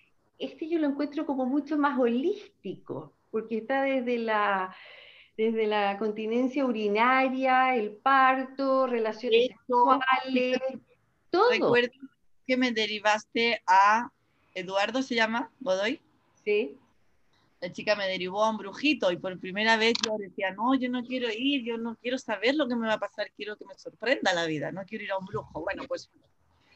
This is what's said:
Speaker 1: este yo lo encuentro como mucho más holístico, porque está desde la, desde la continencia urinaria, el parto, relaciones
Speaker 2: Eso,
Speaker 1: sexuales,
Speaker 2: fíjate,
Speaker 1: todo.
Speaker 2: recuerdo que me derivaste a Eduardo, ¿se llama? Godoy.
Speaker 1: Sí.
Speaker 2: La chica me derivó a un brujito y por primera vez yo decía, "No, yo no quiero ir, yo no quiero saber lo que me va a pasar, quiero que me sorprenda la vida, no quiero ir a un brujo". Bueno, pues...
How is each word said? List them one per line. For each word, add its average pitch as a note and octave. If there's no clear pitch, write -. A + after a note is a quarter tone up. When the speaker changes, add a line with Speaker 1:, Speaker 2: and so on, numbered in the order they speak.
Speaker 1:
este D4
yo E4
lo D4
encuentro D4
como C4
mucho C#4+
más C#4
holístico, A#3
porque A3
está C4+
desde B3+
la, G#3
desde A3
la G3+
continencia A3+
urinaria, B3+
el G#3
parto, C4
relaciones A3+
Speaker 2:
Eso, B3+
Speaker 1:
sexuales, C4
Speaker 2:
fíjate, C4
Speaker 1:
todo. G#4+
Speaker 2:
recuerdo A#3+
que B3+
me B3
derivaste G#3+
a G3+
Eduardo, G3
¿se C4
llama? A3+
Godoy. G3+
Speaker 1:
Sí. G#3+
Speaker 2:
La F3+
chica G#3
me G3
derivó F#3
a A3
un A3
brujito G#3+
y F3
por F#3
primera G#3+
vez A3+
yo G#3+
decía, F#3+
"No, A3
yo B3
no B3
quiero B3
ir, C4
yo A#3
no A3+
quiero B3
saber A3
lo D4
que B3
me A3+
va G#3+
a G#3
pasar, G3+
quiero G#3
que F#3+
me F#3
sorprenda A3
la E3+
vida, D#3
no F#3+
quiero G#3
ir G3
a G3
un F#3+
brujo". F#3+
Bueno, F3+
pues... -